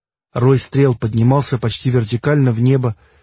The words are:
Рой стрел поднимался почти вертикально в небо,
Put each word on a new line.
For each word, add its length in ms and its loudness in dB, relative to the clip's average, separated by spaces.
Рой 260 2
стрел 360 0
поднимался 640 0
почти 320 -4
вертикально 640 0
в 80 -4
небо, 360 0